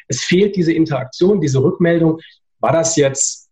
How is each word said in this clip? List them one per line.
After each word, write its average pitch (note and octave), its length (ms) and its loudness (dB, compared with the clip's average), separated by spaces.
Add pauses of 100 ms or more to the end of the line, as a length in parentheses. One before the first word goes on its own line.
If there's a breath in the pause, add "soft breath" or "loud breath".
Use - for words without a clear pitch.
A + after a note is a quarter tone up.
Es C3 140 -6
fehlt G3 340 0
diese E3 180 0
Interaktion, D#3+ 680 0
diese C3 220 0
Rückmeldung. E3+ 560 2 (400 loud breath)
War A#2+ 120 0
das - 240 0
jetzt - 560 -2